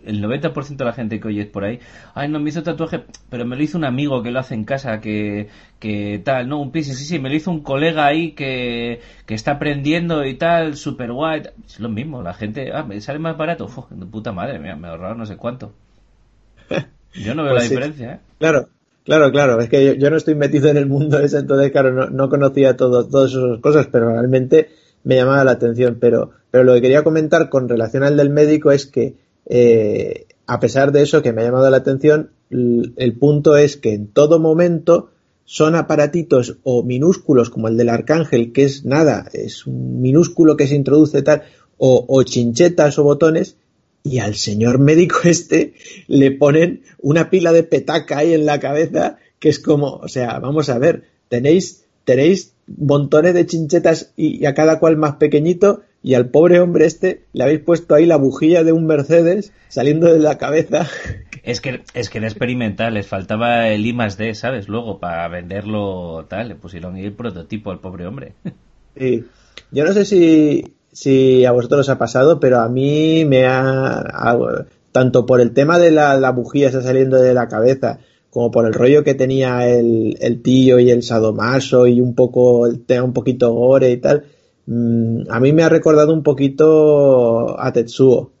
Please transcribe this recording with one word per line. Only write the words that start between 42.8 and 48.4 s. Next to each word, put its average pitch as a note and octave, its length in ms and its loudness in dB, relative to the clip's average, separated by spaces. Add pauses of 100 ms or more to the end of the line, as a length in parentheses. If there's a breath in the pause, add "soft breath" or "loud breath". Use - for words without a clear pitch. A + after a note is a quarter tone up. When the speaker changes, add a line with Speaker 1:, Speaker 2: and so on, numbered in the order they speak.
Speaker 2:
o D3 60 2
botones, D#3+ 520 0 (460)
y B2+ 160 -6
al G#2 160 -6
señor A2+ 460 0
médico D#3+ 400 4
<laughs> - 40 -8
este E3 500 0 (340 loud breath)
le C3+ 240 4
ponen D3 500 2 (180 soft breath)
una D#3+ 300 0
pila E3+ 220 2
de E3 100 6
petaca D3 560 -4
ahí E3 160 2
en D#3 100 2